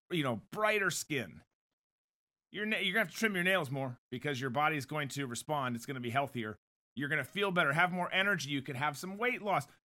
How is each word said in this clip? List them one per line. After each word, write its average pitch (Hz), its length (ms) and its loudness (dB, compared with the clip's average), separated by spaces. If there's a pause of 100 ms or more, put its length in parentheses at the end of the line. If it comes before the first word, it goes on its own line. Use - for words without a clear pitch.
you 170 140 0
know, 117 180 0 (100)
brighter 214 380 2
skin. 120 520 -4 (1120)
You're 202 140 -4
na-, 214 120 0
you're 185 160 0
gonna 214 120 4
have 156 80 -12
to - 20 -14
trim 214 200 2
your 175 80 2
nails 180 260 4
more 135 300 -4 (100)
because 127 320 -4
your 135 80 -2
body's 147 380 2
going 151 220 -4
to 139 180 -4
respond. 123 480 -2
It's 117 100 -8
gonna 135 140 -6
be 120 100 -4
healthier. 120 480 -2 (380)
You're 139 140 -4
gonna 147 140 2
feel 202 280 0
better, 170 200 4
have 170 200 4
more 180 200 -2
energy. 185 380 2
You 139 140 0
could 139 120 -8
have 139 220 -2
some 190 220 -10
weight 240 240 0
loss. 180 240 2 (220)